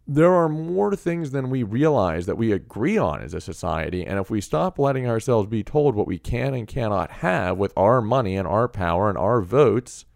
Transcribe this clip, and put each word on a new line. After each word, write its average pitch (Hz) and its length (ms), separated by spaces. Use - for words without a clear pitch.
There 151 240
are 170 160
more 175 460
things 170 380
than 131 180
we 131 140
realize 101 600
that 87 120
we 113 140
agree 107 440
on 90 260
as 65 120
a 87 60
society, 82 640
and 98 140
if 95 100
we 110 100
stop 165 380
letting 131 300
ourselves 113 400
be 110 160
told 147 320
what 98 100
we 87 120
can 131 360
and 117 140
cannot 104 420
have 110 480
with 98 180
our 113 240
money 110 360
and 95 100
our 107 220
power 92 400
and 98 100
our 110 220
votes, 117 640